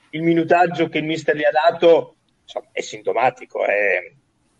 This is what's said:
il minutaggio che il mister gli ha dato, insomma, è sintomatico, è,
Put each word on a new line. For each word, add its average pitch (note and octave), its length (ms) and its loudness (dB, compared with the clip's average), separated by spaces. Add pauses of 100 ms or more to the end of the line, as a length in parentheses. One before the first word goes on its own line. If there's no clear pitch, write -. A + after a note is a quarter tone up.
(120)
il D#3 100 -8
minutaggio E3+ 680 2
che E3 100 -4
il D3+ 60 -4
mister D#3 300 -2
gli D3+ 80 -6
ha D3 60 2
dato, E3 680 2 (260)
insomma, - 280 -14
è G2+ 100 -10
sintomatico, G#2+ 840 -4
è, G2+ 480 -2 (460)